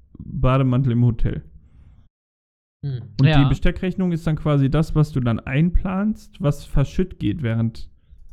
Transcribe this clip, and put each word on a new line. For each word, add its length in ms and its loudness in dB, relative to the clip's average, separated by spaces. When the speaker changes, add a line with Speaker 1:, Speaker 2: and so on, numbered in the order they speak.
Speaker 1:
Bademantel 720 0
im 140 2
Hotel. 380 0
Speaker 2:
Hm, 160 -8
Speaker 1:
Und 60 6
Speaker 2:
ja. 160 6
Speaker 1:
die 60 4
Besteckrechnung 640 0
ist 160 -4
dann 80 0
quasi 340 2
das, 240 0
was 180 2
du 100 -2
dann 180 -2
einplanst, 1040 -2
was 240 -2
verschütt 540 -2
geht 240 -4
während 460 -4